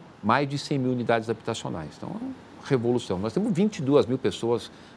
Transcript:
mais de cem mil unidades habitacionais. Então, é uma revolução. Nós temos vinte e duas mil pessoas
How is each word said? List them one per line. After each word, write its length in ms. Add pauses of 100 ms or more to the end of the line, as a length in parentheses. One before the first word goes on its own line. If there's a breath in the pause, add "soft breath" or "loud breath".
(240)
mais 260
de 80
cem 220
mil 120
unidades 380
habitacionais. 640
Então, 140
é 140
uma 100 (320)
revolução. 540
Nós 120
temos 220
vinte 240
e 60
duas 240
mil 100
pessoas 540 (260 loud breath)